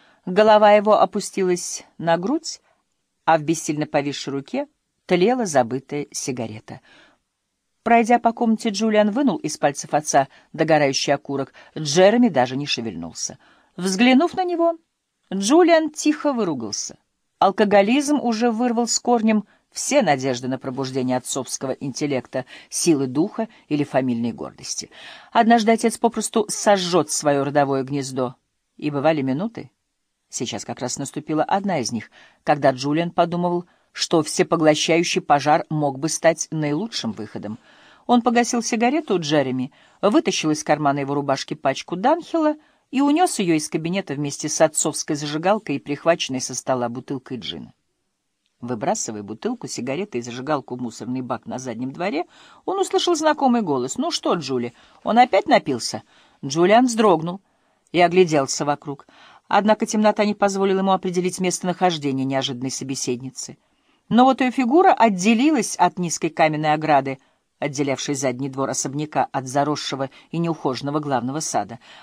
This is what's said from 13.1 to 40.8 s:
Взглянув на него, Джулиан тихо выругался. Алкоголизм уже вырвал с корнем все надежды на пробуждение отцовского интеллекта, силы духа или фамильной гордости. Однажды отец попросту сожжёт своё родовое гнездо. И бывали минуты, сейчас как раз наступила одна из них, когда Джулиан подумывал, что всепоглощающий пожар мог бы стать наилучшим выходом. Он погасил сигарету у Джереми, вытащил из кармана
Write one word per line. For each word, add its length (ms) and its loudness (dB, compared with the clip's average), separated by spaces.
Взглянув 600 2
на 100 -2
него, 320 0
Джулиан 580 4
тихо 420 -2
выругался. 680 -4
Алкоголизм 840 2
уже 300 0
вырвал 360 -2
с 120 -2
корнем 460 2
все 300 0
надежды 440 0
на 120 -4
пробуждение 580 -4
отцовского 540 -6
интеллекта, 760 -6
силы 380 2
духа 420 -2
или 160 0
фамильной 480 0
гордости. 600 -12
Однажды 400 4
отец 260 0
попросту 500 -2
сожжёт 640 2
своё 320 0
родовое 400 0
гнездо. 520 -4
И 140 -6
бывали 300 2
минуты, 500 -4
сейчас 340 -8
как 160 -10
раз 180 -6
наступила 460 -4
одна 360 -2
из 120 -6
них, 200 -8
когда 280 2
Джулиан 380 -2
подумывал, 560 0
что 300 0
всепоглощающий 1000 2
пожар 480 2
мог 300 -2
бы 100 -4
стать 420 0
наилучшим 600 -4
выходом. 460 -12
Он 160 4
погасил 400 0
сигарету 540 0
у 40 0
Джереми, 520 0
вытащил 500 2
из 120 -4
кармана 360 0